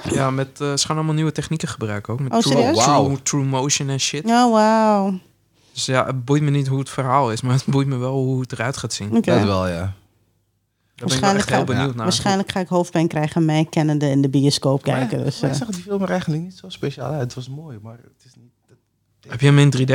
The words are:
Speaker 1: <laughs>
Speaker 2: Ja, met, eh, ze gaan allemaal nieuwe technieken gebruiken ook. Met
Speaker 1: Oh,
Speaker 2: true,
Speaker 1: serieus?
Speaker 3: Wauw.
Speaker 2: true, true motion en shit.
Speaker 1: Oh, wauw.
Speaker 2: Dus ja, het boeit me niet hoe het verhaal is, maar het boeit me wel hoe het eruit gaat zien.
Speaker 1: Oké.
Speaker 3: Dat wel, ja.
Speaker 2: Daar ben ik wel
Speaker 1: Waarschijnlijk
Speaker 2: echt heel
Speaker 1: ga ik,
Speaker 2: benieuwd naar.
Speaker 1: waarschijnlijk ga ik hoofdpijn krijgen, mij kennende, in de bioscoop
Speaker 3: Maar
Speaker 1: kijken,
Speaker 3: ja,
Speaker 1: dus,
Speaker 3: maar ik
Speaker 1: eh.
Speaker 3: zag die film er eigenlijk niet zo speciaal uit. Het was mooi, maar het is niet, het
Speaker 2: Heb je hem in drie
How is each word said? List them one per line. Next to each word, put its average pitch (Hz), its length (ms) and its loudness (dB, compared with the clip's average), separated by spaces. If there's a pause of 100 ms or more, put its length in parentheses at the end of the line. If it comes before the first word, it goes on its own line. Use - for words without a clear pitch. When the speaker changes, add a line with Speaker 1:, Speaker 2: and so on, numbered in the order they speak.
Speaker 1:
<laughs> - 100 -2
Speaker 2:
Ja, 135 160 2
met, 135 300 -6
eh, 143 160 -2
ze - 100 -2
gaan 156 100 -2
allemaal 156 180 0
nieuwe 156 180 0
technieken 160 360 -4
gebruiken 107 440 -6
ook. 123 80 -4
Met 135 120 -4
Speaker 1:
Oh, 226 60 2
Speaker 2:
true, 226 180 2
Speaker 1:
serieus? 240 280 4
Speaker 3:
Wauw. 139 220 4
Speaker 2:
true, 139 160 -2
true 143 220 -2
motion 135 440 -2
en 135 120 -4
shit. 143 240 -6
Speaker 1:
Oh, 233 280 4
wauw. 214 640 2 (540)
Speaker 2:
Dus - 140 -6
ja, 131 200 2
het 131 180 -6
boeit 143 180 2
me 147 80 2
niet 143 160 0
hoe 135 120 -2
het 135 120 -6
verhaal 131 420 0
is, - 80 -4
maar 127 140 0
het 135 120 2
boeit 139 200 2
me 135 100 -2
wel 127 180 -2
hoe 131 260 0
het 127 120 -6
eruit 120 240 -4
gaat - 160 -8
zien. 104 240 -2
Speaker 1:
Oké. - 180 4
Speaker 3:
Dat 107 100 4
wel, 92 240 2
ja. 87 60 -2
Speaker 2:
Daar 95 200 -4 (1120)
ben 131 80 0
ik 131 80 0
wel 196 100 4
Speaker 1:
Waarschijnlijk 202 40 2
Speaker 2:
echt 202 100 -2
heel - 80 2
Speaker 1:
ga - 40 2 (120)
ik, 123 60 2
Speaker 2:
benieuwd 135 160 -2
naar. 117 100 -4
Speaker 1:
waarschijnlijk 196 480 0
ga 196 80 -2
ik 180 80 -6
hoofdpijn 175 400 0
krijgen, 156 360 0
mij 156 260 2
kennende, 151 400 0
in 139 120 2
de 139 60 2
bioscoop 139 580 0
Speaker 3:
Maar 131 100 0
Speaker 1:
kijken, 131 220 -2
Speaker 3:
ja, 123 60 -4
Speaker 1:
dus, 135 160 -4
Speaker 3:
maar 143 100 0
ik 139 60 -2
Speaker 1:
eh. 143 100 -4
Speaker 3:
zag 214 80 -8
die 175 80 -10
film 196 200 -4
er 180 80 -4
eigenlijk 170 320 -2
niet 185 160 -14
zo 190 100 -18
speciaal 139 440 -8
uit. 151 80 -4
Het 123 140 -6
was 127 140 -12
mooi, 143 340 -14
maar 113 200 -18
het - 220 -20
is 127 120 -20
niet, 120 140 -20 (720)
het - 100 -20
Speaker 2:
Heb 120 100 -6
je 139 60 4
hem 143 120 8
in 143 120 8
drie 127 240 0